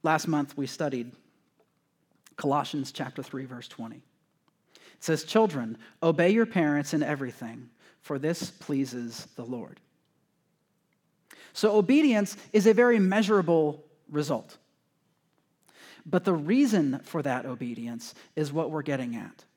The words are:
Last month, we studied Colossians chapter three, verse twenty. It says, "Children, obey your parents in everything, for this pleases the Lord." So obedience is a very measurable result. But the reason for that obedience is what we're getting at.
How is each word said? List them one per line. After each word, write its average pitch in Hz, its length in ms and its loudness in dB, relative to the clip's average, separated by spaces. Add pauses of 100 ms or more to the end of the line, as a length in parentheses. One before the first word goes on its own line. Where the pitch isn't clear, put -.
Last 160 280 0
month, 147 260 -2
we 139 100 -4
studied 131 460 -6 (1300)
Colossians 143 560 -4
chapter 139 280 -10
three, 131 220 -12
verse 123 240 -16
twenty. 117 300 -14
It - 1040 -20
says, 156 240 -2
"Children, 147 520 0 (240)
obey 170 280 4
your 220 160 4
parents 147 480 0
in 156 100 0
everything, 127 680 -8 (300)
for - 180 -8
this 165 320 -4
pleases 123 840 -6
the 123 80 -12
Lord." 117 380 -12 (1700)
So 214 240 2
obedience 220 600 4 (160)
is 208 120 6
a 220 80 8
very 240 240 6
measurable 185 840 2 (260)
result. 147 480 -4 (1500)
But 175 180 0
the 196 100 2
reason 165 720 2
for - 180 -6
that 131 240 -4
obedience 120 680 -10 (220)
is 151 160 -4
what 156 180 -4
we're 151 120 -4
getting 131 340 -4
at. - 260 -14 (140)